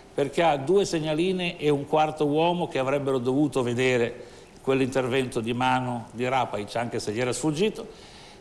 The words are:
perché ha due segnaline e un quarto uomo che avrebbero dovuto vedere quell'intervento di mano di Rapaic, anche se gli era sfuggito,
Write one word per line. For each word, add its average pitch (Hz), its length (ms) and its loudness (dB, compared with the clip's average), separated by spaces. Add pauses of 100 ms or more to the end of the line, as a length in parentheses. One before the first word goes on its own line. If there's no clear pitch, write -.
(140)
perché 156 300 0
ha 156 140 4
due 170 280 2
segnaline 175 720 -2
e 147 120 0
un 143 180 0
quarto 156 380 2
uomo 165 420 2
che - 120 -4
avrebbero 135 380 0
dovuto 131 460 2
vedere 123 640 0 (340)
quell'intervento 131 800 0
di 113 140 -2
mano 123 580 0
di 123 160 -4
Rapaic, 117 480 -2
anche 120 240 -2
se 107 120 -6
gli 107 80 -4
era 123 120 0
sfuggito, 156 560 -2 (540)